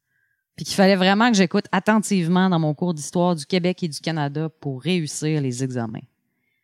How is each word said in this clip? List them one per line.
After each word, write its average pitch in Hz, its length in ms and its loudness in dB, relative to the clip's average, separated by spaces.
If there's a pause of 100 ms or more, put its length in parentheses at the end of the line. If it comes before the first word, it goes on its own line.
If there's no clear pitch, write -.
(560)
Puis - 80 -10
qu'il - 100 -8
fallait 196 220 4
vraiment 196 340 4
que 220 60 2
j'écoute 196 340 2
attentivement 190 800 2
dans 170 80 2
mon 151 160 0
cours 175 180 -2
d'histoire 175 440 -2
du 143 100 -10
Québec 185 380 -2
et 175 40 -2
du 143 120 -10
Canada 156 480 -4
pour 131 340 -10
réussir 156 580 -2
les 127 220 -4
examens. 120 420 -6 (600)